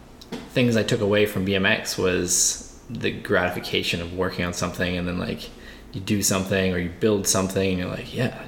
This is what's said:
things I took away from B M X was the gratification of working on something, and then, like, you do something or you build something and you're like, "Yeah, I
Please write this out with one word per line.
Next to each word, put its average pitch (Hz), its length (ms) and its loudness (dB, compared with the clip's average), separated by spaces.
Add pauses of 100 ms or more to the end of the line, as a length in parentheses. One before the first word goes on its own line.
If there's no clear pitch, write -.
(500)
things 120 260 4
I 110 60 4
took 113 200 0
away 104 260 4
from 95 180 -2
B 98 80 2
M 95 140 4
X - 280 0
was 90 800 0 (140)
the 110 220 -4
gratification 92 880 0
of 85 140 -8
working 90 300 0
on 87 80 -2
something, 90 440 -2
and 87 100 -2
then, 90 120 -2
like, - 280 -6 (460)
you 95 80 -8
do 98 220 0
something 95 500 2
or 87 60 0
you 87 100 -2 (100)
build 104 280 2
something 95 420 2
and 92 80 0
you're 90 100 -4
like, - 280 -8
"Yeah, 123 280 -2
I 113 40 -14